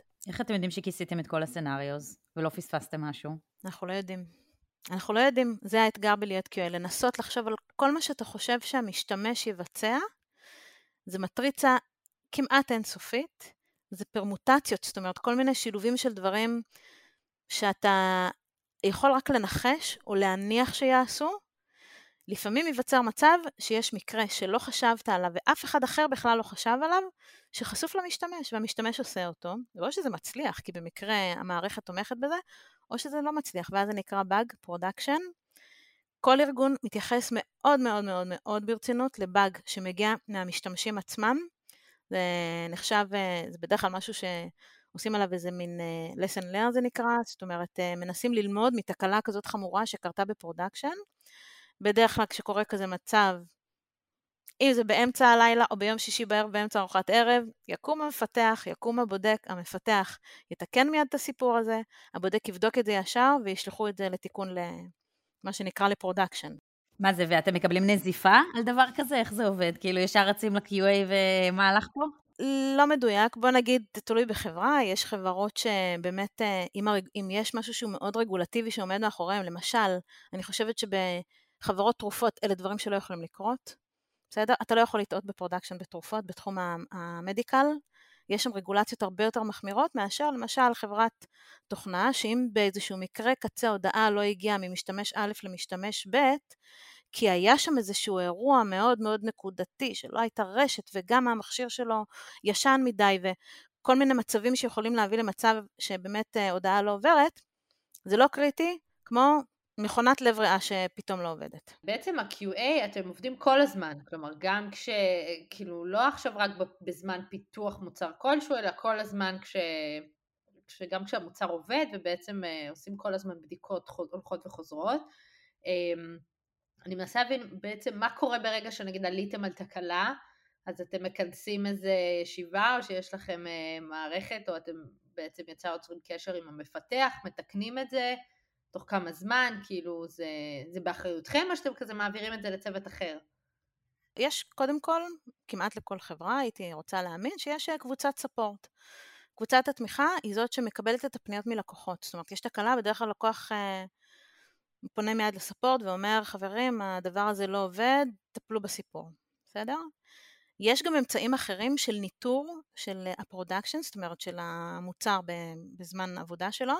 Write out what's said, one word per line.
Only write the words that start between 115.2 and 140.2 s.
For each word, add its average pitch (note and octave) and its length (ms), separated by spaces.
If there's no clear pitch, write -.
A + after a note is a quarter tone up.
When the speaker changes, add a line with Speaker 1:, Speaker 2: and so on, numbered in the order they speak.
Speaker 3:
כאילו, F3 340
לא G#3+ 240
עכשיו C4+ 280
רק G3+ 220
ב-, F#3 60
בזמן F3+ 400
פיתוח G3+ 480
מוצר F3+ 400
כלשהו, C#4+ 380
אלא G#3 200
כל A3 240
הזמן G3+ 420
כש-, - 140
שגם F#3+ 360
כשהמוצר G3 460
עובד, A#3+ 420
ובעצם, F3+ 520
אה, D#3 260
עושים G3+ 260
כל G3+ 180
הזמן F#3 280
בדיקות F3 460
חו-, E3+ 220
הולכות F#3 360
וחוזרות. F#3+ 560
אמ, E3+ 520
אני F#3 80
מנסה F#3 280
להבין A#3+ 380
בעצם G#3 380
מה A3+ 180
קורה A#3+ 220
ברגע A3 320
שנגיד F#3+ 360
עליתם G3 380
על F#3+ 60
תקלה, F#3 640
אז F#3+ 140
אתם F3+ 220
מכנסים G3+ 640
איזה F#3+ 280
ישיבה, F#3+ 540
או A#3+ 60
שיש F#3 320
לכם, F3 320
אה, D#3+ 340
מערכת, D#3+ 680
או E3+ 80
אתם D#3+ 180
בעצם D#3+ 340
ישר E3+ 240
יוצרים E3+ 320
קשר F3+ 300
עם E3 140
המפתח, D#3+ 640
מתקנים G#3+ 540
את C4 120
זה, B3 240
תוך F3+ 120
כמה F3+ 260
זמן, A3 540
כאילו, E3+ 420
זה, E3+ 180